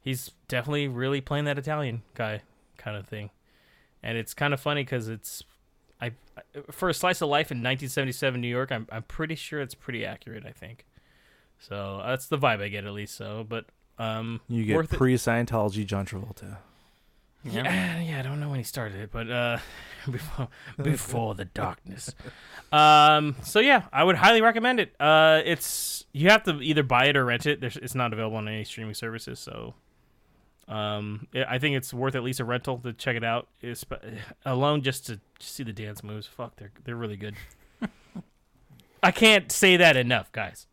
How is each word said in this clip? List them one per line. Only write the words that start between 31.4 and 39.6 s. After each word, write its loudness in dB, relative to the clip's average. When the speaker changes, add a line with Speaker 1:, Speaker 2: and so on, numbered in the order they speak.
Speaker 1:
I -2
think 0
it's -6
worth -4
at -4
least -6
a -4
rental -4
to -10
check -4
it -4
out. -4
It's, -12
alone 2
just -4
to -10
see -12
the -8
dance -12
moves. -12
Fuck, -14
they're, -20
they're -8
really -6
good. -10
<laughs> -6
I 8
can't 6
say 6